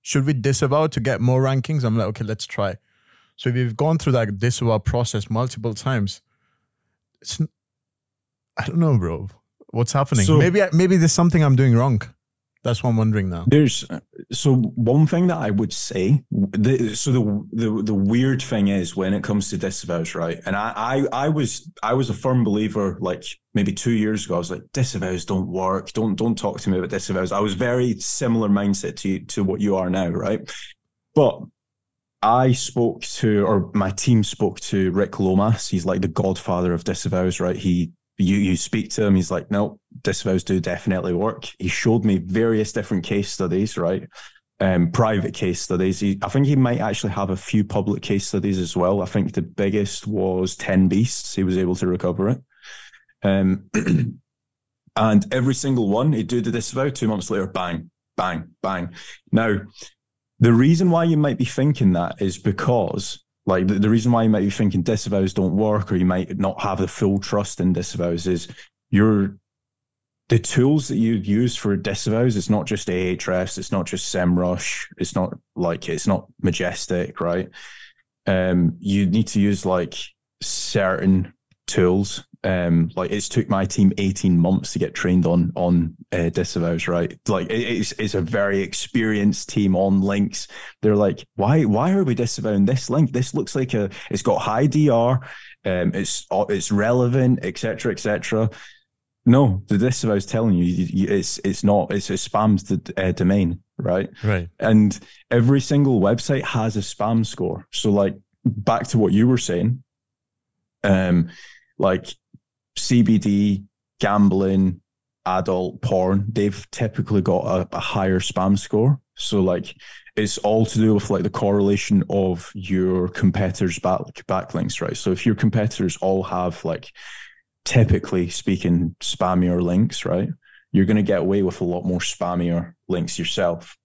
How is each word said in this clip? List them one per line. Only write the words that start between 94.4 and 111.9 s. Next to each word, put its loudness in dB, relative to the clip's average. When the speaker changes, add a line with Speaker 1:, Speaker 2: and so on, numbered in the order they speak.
Speaker 2:
D 4
R, 2
um, 0
it's, -6
uh, 0
it's -4
relevant, 2
et -6
cetera, -4
et -6
cetera." -2
No, 6
the 0
disavow 0
is 0
telling 0
you, 2
you, 0
you, 0
it's, -2
it's -4
not, 2
it's, -4
it -2
spams 0
the, -2
uh, 0
domain, 0
right? -2
Speaker 1:
Right. -2
Speaker 2:
And 4
every 4
single 2
website 0
has -2
a -4
spam 0
score. -6
So, 0
like, 2
back 0
to 0
what 4
you 6
were 4
saying, -2
um, 2
like, 0